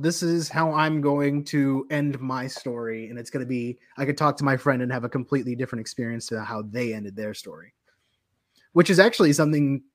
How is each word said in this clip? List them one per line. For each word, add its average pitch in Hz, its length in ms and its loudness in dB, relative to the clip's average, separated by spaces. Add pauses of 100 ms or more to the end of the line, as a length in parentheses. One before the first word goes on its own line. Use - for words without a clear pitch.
this 170 220 0
is 170 260 0
how 160 240 0
I'm 156 260 2
going 143 460 2
to 139 460 0
end 143 280 -2
my 131 280 -4
story." 113 640 -8
And 120 100 -12
it's 117 100 -14
gonna 131 160 -6
be, 120 320 -4 (200)
I 139 80 -2
could 143 120 -2
talk 147 200 2
to 151 60 -4
my 135 140 2
friend 131 240 2
and 123 100 -2
have 123 120 -4
a 120 60 -4
completely 123 460 -2
different 123 260 -6
experience 117 460 -8
to 110 160 -6
how 107 200 -8
they 113 300 -4
ended 104 220 -10
their 107 200 -8
story, 85 380 -18 (1000)
which 170 160 6
is 180 100 6
actually 196 340 6
something 147 500 2 (120)